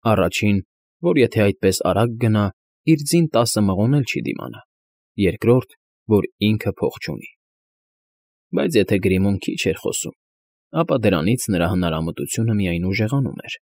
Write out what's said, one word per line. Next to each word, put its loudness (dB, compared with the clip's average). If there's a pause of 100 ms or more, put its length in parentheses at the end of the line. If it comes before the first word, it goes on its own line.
առաջին, 2 (460)
որ 2
եթե 2
այդպես 2
արագ 0
գնա, 2 (420)
իր 2
ձին 2
տասը 0
մղոն 2
էլ 2
չի -6
դիմանա, -8 (580)
երկրորդ, 2 (320)
որ 4 (120)
ինքը 0
փող -4
չունի։ -12 (1200)
Բայց -2
եթե 2
Գրիմոն 0
քիչ -8
էր -2
խոսում, -8 (560)
ապա 0
դրանից 0
նրա 0
հնարամտությունը -2
միայն -2
ուժեղանում -2
էր։ -14 (120)